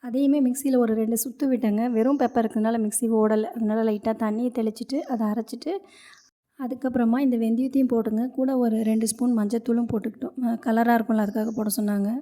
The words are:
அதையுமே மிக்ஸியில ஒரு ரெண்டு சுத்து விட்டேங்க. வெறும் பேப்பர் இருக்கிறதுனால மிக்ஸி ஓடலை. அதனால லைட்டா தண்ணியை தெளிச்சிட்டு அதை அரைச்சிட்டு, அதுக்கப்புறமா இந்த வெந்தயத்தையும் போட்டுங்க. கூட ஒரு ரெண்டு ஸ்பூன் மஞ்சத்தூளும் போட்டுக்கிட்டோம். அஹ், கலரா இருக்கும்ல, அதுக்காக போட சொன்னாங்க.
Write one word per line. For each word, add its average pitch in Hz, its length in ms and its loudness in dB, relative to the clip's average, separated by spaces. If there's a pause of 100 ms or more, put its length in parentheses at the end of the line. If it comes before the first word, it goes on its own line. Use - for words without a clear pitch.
அதையுமே 277 380 2
மிக்ஸியில 254 340 2
ஒரு 226 180 4
ரெண்டு 220 220 0
சுத்து 254 300 -4
விட்டேங்க. 240 460 0
வெறும் 240 240 2
பேப்பர் 240 260 0
இருக்கிறதுனால 220 380 0
மிக்ஸி 214 300 -2
ஓடலை. 220 380 2
அதனால 220 360 -2
லைட்டா 220 320 0
தண்ணியை 226 340 -2
தெளிச்சிட்டு 233 520 -4
அதை 226 240 -4
அரைச்சிட்டு, 233 460 -4 (880)
அதுக்கப்புறமா 247 580 0
இந்த 262 180 2
வெந்தயத்தையும் 247 540 2
போட்டுங்க. 226 400 0
கூட 262 280 0
ஒரு 226 240 2
ரெண்டு 220 240 2
ஸ்பூன் 247 300 0
மஞ்சத்தூளும் 233 520 0
போட்டுக்கிட்டோம். - 520 -6
அஹ், 233 180 -2
கலரா 233 360 2
இருக்கும்ல, 220 300 2
அதுக்காக 214 300 -4
போட 214 200 -2
சொன்னாங்க. 202 340 -2 (140)